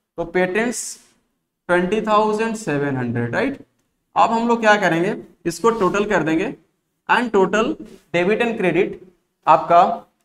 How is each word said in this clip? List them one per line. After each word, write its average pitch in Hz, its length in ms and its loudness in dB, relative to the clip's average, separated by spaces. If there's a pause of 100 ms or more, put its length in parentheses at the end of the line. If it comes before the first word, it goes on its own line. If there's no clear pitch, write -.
(180)
तो 170 60 -6
patents 185 720 -2 (680)
twenty 180 340 0
thousand 214 540 0
seven 143 400 -4
hundred, 120 380 -4
right? 170 300 -4 (520)
अब 226 140 4
हम 233 180 0
लोग 233 120 2
क्या 214 160 4
करेंगे, 180 380 0 (320)
इसको 196 240 0
total 202 340 0
कर 196 180 0
देंगे 165 320 -2 (540)
and 226 220 0
total 208 360 2 (480)
debit 175 280 0
and 226 140 -2
credit 180 380 0 (520)
आपका 170 600 4 (180)